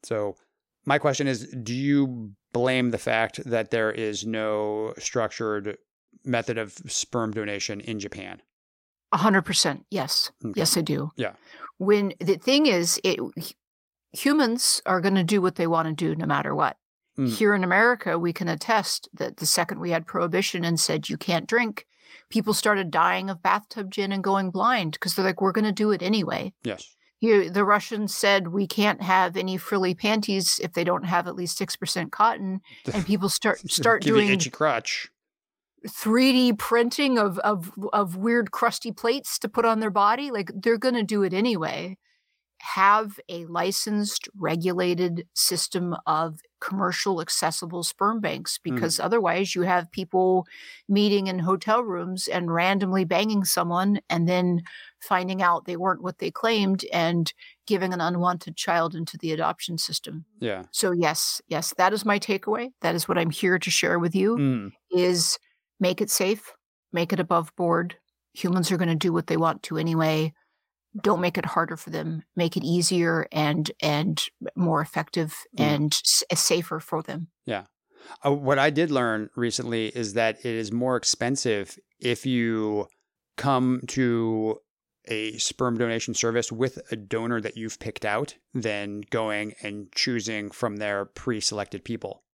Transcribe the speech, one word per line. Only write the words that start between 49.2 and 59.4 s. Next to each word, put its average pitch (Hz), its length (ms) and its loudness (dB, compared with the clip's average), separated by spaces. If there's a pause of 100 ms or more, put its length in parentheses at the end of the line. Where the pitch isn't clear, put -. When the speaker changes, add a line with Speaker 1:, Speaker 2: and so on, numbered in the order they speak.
Speaker 2:
you 175 60 0
have 180 280 2
people 185 560 2 (420)
meeting 202 380 4
in 185 140 -2
hotel 196 420 2
rooms 185 460 -4
and 175 260 0
randomly 190 500 2
banging 196 400 2
someone 180 540 2 (100)
and 170 200 2
then 180 340 2 (380)
finding 185 420 -2
out 175 220 2
they 175 120 -6
weren't 180 280 0
what 180 160 -6
they 165 100 -4
claimed 202 600 2
and 170 400 2 (340)
giving 185 260 0
an 175 80 -4
unwanted 175 560 0
child 170 380 0
into 165 240 -8
the 160 140 -4
adoption 160 440 -2